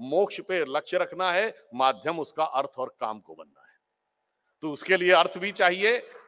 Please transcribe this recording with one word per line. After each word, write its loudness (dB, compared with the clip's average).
मोक्ष 0
पे -4
लक्ष्य -4
रखना -2
है, 0
माध्यम 0
उसका -4
अर्थ -4
और -8
काम -6
को -20
बनना -20
है। -20
तो -8
उसके 0
लिए 4
अर्थ 4
भी -6
चाहिए, 2